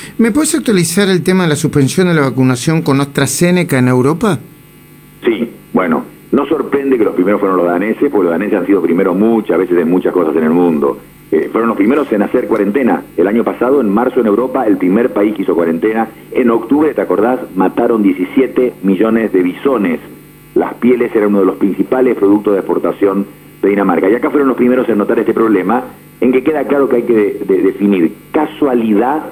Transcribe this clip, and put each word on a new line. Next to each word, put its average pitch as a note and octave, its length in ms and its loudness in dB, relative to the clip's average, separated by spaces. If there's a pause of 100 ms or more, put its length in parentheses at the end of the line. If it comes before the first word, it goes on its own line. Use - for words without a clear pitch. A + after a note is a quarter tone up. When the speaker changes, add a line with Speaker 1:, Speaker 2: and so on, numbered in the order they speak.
(180)
Speaker 1:
¿Me A3+ 140 2
puedes D4+ 240 0
actualizar G3 520 0
el F#3+ 140 0
tema F#3 220 0
de E3 60 0
la D3+ 60 0
suspensión D3+ 520 0
de E3+ 60 2
la D3+ 80 2
vacunación C3 600 0
con C#3 180 0
AstraZeneca C#3+ 760 0
en B2 80 2
Europa? C#3+ 540 0 (840)
Speaker 2:
Sí, - 240 -2 (240)
bueno, F2 320 -2 (280)
no C#3 140 2
sorprende C#3 520 0
que G#2+ 60 2
los F#2 100 -2
primeros G2+ 260 0
fueron F#2+ 160 0
los F2 100 2
daneses, G#2 440 0
porque G2+ 140 0
los E2+ 80 2
daneses G2 260 -2
han F2 80 -4
sido F#2+ 160 2
primeros F2 340 0
muchas G#2+ 400 2
veces F2 220 0
en E2 100 0
muchas F2 240 0
cosas D#2 240 0
en D#2+ 80 0
el D#2 60 0
mundo. D#2+ 480 0 (320)
Eh, D#2 220 0
fueron A#2 160 0
los A2 80 -2
primeros C3 360 0
en G2+ 100 0
hacer - 260 -2
cuarentena. G#2+ 540 0 (140)
El F2+ 120 2
año A2 160 0
pasado, B2 360 0
en G#2+ 100 0
marzo, A#2+ 300 0
en A2+ 60 0
Europa, B2 400 0
el G2+ 120 0
primer G#2 340 0
país G#2+ 220 0
que G2 80 -6
hizo F2+ 120 0
cuarentena. E2+ 540 -2 (240)
En A#2+ 180 0
octubre, C3+ 440 0
¿te G2+ 80 -2
acordás? G#2+ 380 0 (140)
Mataron A2 480 0
diecisiete G#2 680 0 (100)
millones G#2 500 0
de F#2 100 2
bisones. B2 580 -2 (540)
Las - 200 -2
pieles A#2+ 400 0
eran G#2 140 2
uno G2+ 120 2
de F#2+ 60 4
los F#2+ 100 0
principales B2+ 600 0
productos G#2 380 2
de F#2+ 60 0
exportación F2+ 680 -2 (340)
de G2 80 2
Dinamarca. F3 400 0
Y - 60 4
acá B2 160 -2
fueron C#3+ 180 2
los A#2+ 80 0
primeros B2 320 0
en G#2+ 80 0
notar G#2 220 0
este A2 160 0
problema, G#2+ 500 0 (360)
en B2+ 120 2
que B2+ 100 2
queda D3 220 -2
claro C3+ 240 0
que B2+ 80 0
hay A#2 60 0
que A#2 120 0
de-, G2+ 320 0
de-, F#2 160 2
definir F#2+ 500 0 (200)
casualidad C3 1000 0